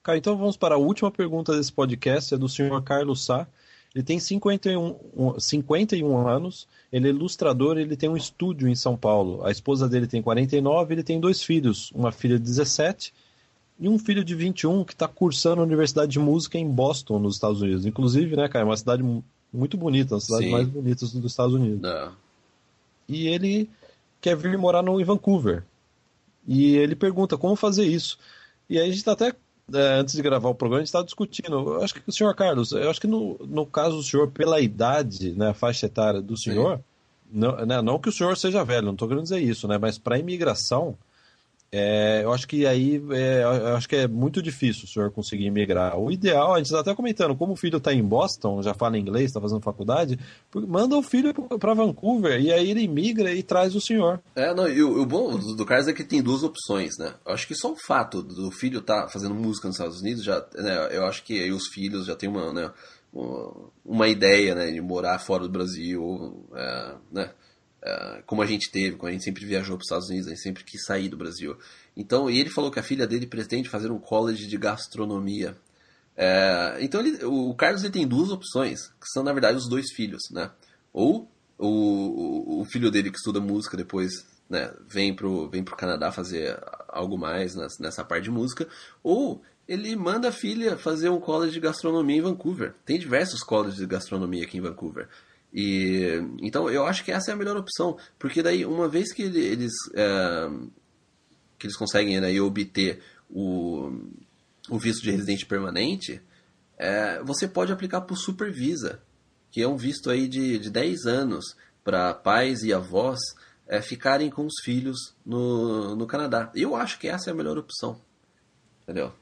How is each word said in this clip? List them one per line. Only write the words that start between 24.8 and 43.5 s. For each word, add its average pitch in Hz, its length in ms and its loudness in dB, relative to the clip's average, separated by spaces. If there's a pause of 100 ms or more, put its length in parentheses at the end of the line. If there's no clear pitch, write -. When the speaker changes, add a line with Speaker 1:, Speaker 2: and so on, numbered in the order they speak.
Speaker 1:
no, 185 180 2
em 180 40 2
Vancouver. 165 600 2 (840)
E 143 300 6
ele 147 180 4
pergunta 190 440 0
como 190 180 2
fazer 208 280 2
isso. 165 340 0 (500)
E 165 100 2
aí 170 120 4
a - 20 -2
gente 196 100 -4
tá 220 100 2
até, 233 220 2 (380)
é, 135 260 4
antes 135 160 0
de 151 60 -2
gravar 127 300 2
o 123 40 2
programa, 127 280 2
a - 20 0
gente 147 80 -8
tá 175 100 2
discutindo. - 460 -6
Eu 135 340 -2
acho - 120 -2
que - 120 -16
o 202 60 -6
senhor 208 220 4
Carlos, 139 380 2
eu 147 180 2
acho 160 100 -2
que - 60 -2
no, 220 320 -2
no 147 260 -4
caso 156 320 0
do 151 60 -6
senhor, 143 280 2
pela 156 300 6
idade, 110 720 2
né, 104 160 2
a 104 60 2
faixa 123 320 0
etária 107 340 2
do 104 160 -6
Speaker 2:
Sim. 110 140 -4
Speaker 1:
senhor, 127 340 2 (480)
não, 113 320 2
né, 123 160 2
não 120 180 2
que 220 120 0
o - 20 0
senhor 180 240 2
seja 190 260 2
velho, 117 260 2
não 98 60 -2
tô 113 140 -4
querendo 139 140 0
dizer 180 180 -2
isso, 117 260 0
né, 104 120 2
mas 107 180 0
pra 120 220 0
imigração, 165 800 0 (760)
é, 107 520 2
eu 117 80 2
acho 127 160 -2
que 143 180 2
aí, 135 340 4 (120)
é, 131 320 2
eu 120 320 2